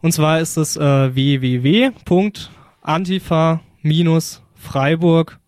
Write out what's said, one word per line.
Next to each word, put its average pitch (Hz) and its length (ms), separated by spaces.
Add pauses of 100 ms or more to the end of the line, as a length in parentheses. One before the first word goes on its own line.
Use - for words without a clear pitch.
Und 165 120
zwar 156 260
ist 160 160
es, 156 220
äh, 139 380
w 135 260
w 127 220
w 220 280 (140)
punkt 196 440 (320)
antifa 165 800 (220)
minus 160 640 (120)
freiburg 165 920